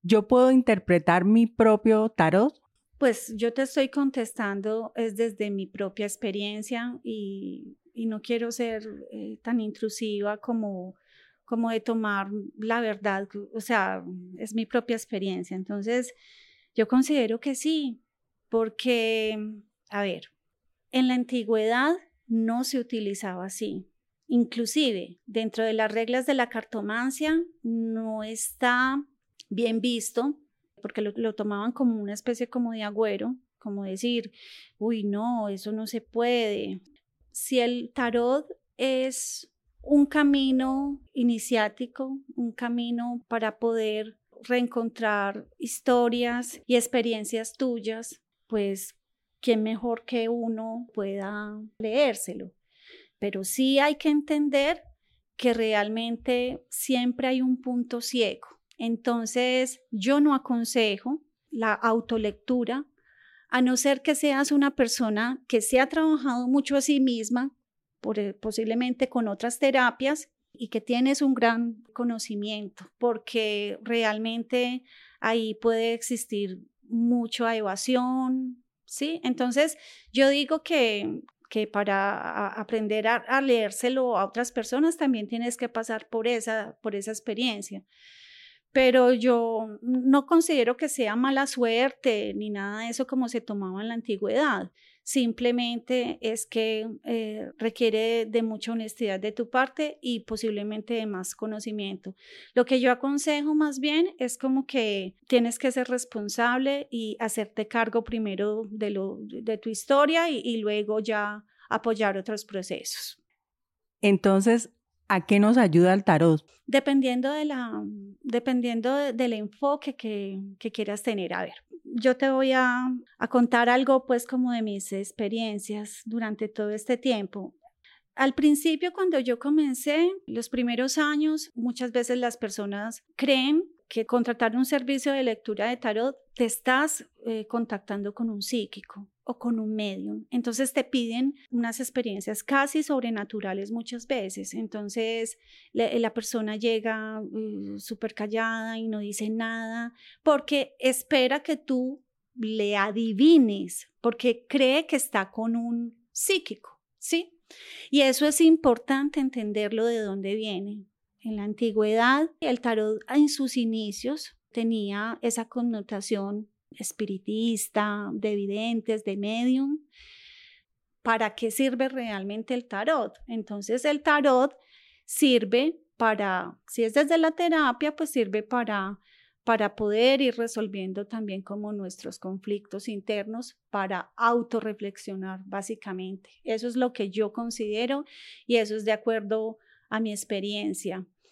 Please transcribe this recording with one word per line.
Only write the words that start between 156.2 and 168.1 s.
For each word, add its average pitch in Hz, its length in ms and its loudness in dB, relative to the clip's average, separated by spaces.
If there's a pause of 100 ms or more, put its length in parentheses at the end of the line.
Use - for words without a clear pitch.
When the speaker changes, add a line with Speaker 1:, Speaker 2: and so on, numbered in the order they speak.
Speaker 2:
¿sí? - 400 -4 (520)
Y 285 100 4
eso 269 260 4
es 302 140 2
importante 294 800 4
entenderlo 220 680 -2
de 233 140 0
dónde 196 340 -4
viene. 202 500 -6 (360)
En 220 160 -6
la 202 80 -6
antigüedad, 226 880 2 (100)
el 254 200 0
tarot 220 380 0 (100)
en 294 220 6
sus 269 260 -2
inicios 226 800 -4 (160)
tenía 226 680 -4
esa 226 240 -2
connotación 208 1040 -4 (200)
espiritista, 208 1400 -4